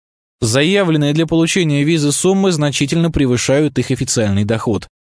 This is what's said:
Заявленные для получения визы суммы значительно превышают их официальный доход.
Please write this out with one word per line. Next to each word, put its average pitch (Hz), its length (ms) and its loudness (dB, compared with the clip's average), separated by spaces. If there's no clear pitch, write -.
Заявленные 151 760 2
для 160 140 0
получения 165 560 0
визы 147 300 0
суммы 190 400 2
значительно 151 580 0
превышают 139 680 0
их 127 140 -2
официальный 104 540 -2
доход. 107 420 -4